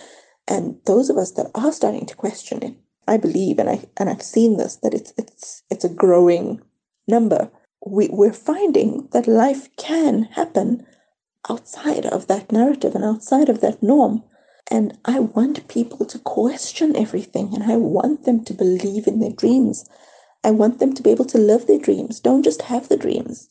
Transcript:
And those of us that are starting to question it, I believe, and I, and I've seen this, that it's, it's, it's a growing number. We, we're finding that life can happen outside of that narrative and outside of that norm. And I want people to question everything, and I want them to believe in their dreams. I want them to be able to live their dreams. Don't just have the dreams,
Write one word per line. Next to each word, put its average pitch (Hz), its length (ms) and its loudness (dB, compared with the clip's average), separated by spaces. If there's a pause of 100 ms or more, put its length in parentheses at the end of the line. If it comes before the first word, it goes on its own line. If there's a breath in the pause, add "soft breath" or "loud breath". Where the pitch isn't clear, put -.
(480 loud breath)
And 170 380 -6
those 240 240 2
of - 80 0
us 185 140 -2
that - 240 -6
are 254 160 0
starting - 360 -4
to - 80 -18
question - 460 -8
it, - 140 -10 (320)
I 220 100 2
believe, - 420 0
and - 100 0
I, - 180 -6 (100)
and 196 120 -2
I've - 120 -6
seen 226 360 2
this, - 200 -4
that - 160 -2
it's, - 240 -8
it's, - 520 -14
it's - 160 -4
a 175 40 -2
growing 175 720 4 (460)
number. 226 420 2 (360 soft breath)
We, 202 260 0
we're 208 220 4
finding 320 800 -2
that 240 140 0
life 254 500 2
can 294 460 0
happen 233 600 -4 (640 soft breath)
outside - 560 -6
of - 220 -4
that 190 240 -2
narrative 269 440 0
and 196 100 -4
outside 220 440 2
of 220 120 0
that 220 220 -2
norm. 226 400 2 (460 soft breath)
And 226 360 -2
I 254 140 0
want 254 480 -2
people - 400 -4
to - 120 -16
question 269 760 -2
everything, 202 580 -4
and 214 180 -6
I 233 60 2
want - 480 0
them 233 200 2
to - 80 -12
believe 196 520 -2
in 220 140 0
their - 120 -2
dreams. 233 560 0 (560 soft breath)
I 220 80 2
want 220 280 2
them 269 140 2
to - 80 -10
be - 80 4
able 226 160 2
to - 140 0
live 214 260 4
their - 140 4
dreams. - 400 -4
Don't 262 240 2
just - 200 0
have 247 240 -6
the - 100 2
dreams, - 540 -6